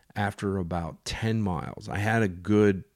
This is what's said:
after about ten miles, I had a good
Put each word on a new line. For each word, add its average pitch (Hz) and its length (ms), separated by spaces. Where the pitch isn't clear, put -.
after 101 440
about 85 480
ten 110 360
miles, 92 460
I - 100
had 110 240
a 104 60
good 98 560